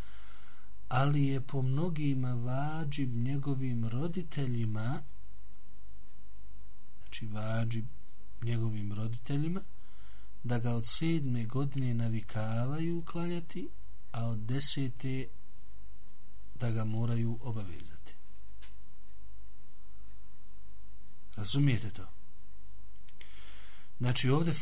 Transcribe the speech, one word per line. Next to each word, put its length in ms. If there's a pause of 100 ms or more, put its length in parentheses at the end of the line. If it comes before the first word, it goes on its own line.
(880)
Ali 360
je 160
po 200
mnogima 720
vađib 840
njegovim 720
roditeljima, 1120 (2000)
znači, 260
vađib 580 (560)
njegovim 520
roditeljima, 680 (800)
da 160
ga 140
od 140
sedme 580
godine 480
navikavaju 1120
klanjati, 640 (420)
a 140
od 140
desete 880 (1300)
da 160
ga 140
moraju 560
obavezati. 720 (3250)
Razumijete 540
to? 200 (1900)
Znači, 300
ovdje, 320